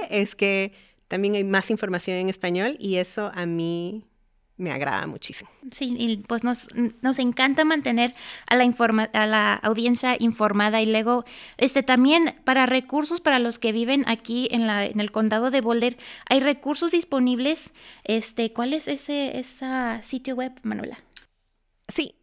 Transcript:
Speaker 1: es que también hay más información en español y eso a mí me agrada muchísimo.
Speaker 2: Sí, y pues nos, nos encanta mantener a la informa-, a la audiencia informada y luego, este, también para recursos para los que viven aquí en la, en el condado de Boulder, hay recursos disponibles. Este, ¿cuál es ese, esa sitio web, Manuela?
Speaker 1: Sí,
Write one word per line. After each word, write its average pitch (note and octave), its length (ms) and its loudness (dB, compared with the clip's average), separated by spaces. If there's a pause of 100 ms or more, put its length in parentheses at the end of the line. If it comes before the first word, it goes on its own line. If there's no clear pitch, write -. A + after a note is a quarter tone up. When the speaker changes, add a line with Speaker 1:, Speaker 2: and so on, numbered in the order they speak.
(100)
Speaker 1:
es G3+ 240 -2
que G3 380 0 (340)
también G3+ 300 0
hay G3 80 0
más F#3+ 260 2
información F#3+ 460 -2
en F#3 120 -2
español F#3+ 520 -2
y F#3+ 160 -2
eso G3+ 360 -4
a F3 140 -6
mí E3+ 600 -4 (520)
me F3 120 -6
agrada C3+ 380 -4
muchísimo. - 420 -14 (220)
Speaker 2:
Sí, B3 260 -6
y A3+ 200 -2
pues A#3 260 -4
nos, A#3+ 240 -4 (320)
nos C4 180 0
encanta C4 460 2
mantener B3+ 500 2 (320)
a - 80 4
la B3 100 6
informa-, A3+ 480 2
a G#3+ 140 2
la G#3 280 2
audiencia A#3 680 2
informada G#3+ 640 2
y A3 40 2
luego, A3 380 2 (320)
este, C4+ 260 2
también C4+ 600 4
para C4 220 4
recursos D4 540 0
para C4+ 200 4
los A#3 180 -2
que A3+ 140 0
viven A#3+ 340 2
aquí A#3 460 -2
en A3+ 160 2
la, G#3 160 0
en G#3 160 -4
el G#3 100 -4
condado A3 400 0
de C4 120 2
Boulder, A#3 340 0 (320)
hay C4+ 100 4
recursos D4 540 0
disponibles. C4 800 0 (320)
Este, A3 480 -2
¿cuál A#3+ 220 -2
es D#4 120 -4
ese, C#4+ 540 -4
esa B3+ 640 -6
sitio C4 320 -6
web, B3+ 160 -6 (100)
Manuela? - 360 -8 (920)
Speaker 1:
Sí, - 340 -6